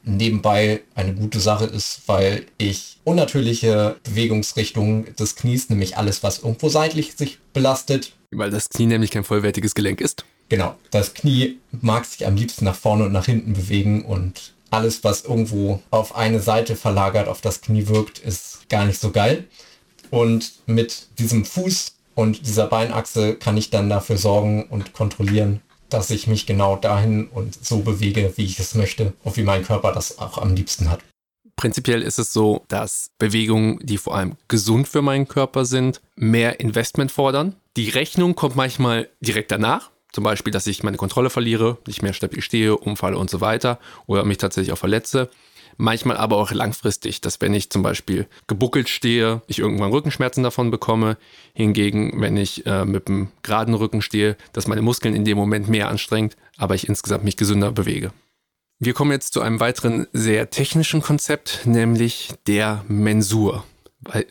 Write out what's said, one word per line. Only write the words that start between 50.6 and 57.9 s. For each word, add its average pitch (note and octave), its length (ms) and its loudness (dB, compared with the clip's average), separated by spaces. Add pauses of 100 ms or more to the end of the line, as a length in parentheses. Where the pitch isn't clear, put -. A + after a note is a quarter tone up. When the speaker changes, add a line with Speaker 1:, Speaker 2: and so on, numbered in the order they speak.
Speaker 2:
bekomme. A2 460 0 (380)
Hingegen, G#2 680 0
wenn G#2 160 0
ich, - 300 -4
äh, G2 180 0
mit G2 240 -2
einem G2 200 -2 (140)
geraden A2 320 0
Rücken G#2+ 280 0
stehe, G#2 340 0 (160)
dass G2+ 160 -4
meine G#2+ 140 0
Muskeln A#2 320 0
in G#2+ 100 0
dem G#2 140 2
Moment G#2 300 0
mehr G#2+ 200 2
anstrengt, G#2+ 480 -2 (200)
aber F#2+ 180 0
ich - 140 -2
insgesamt G2 360 -2
mich G2+ 120 0
gesünder G2+ 360 2
bewege. G2+ 400 -2 (640)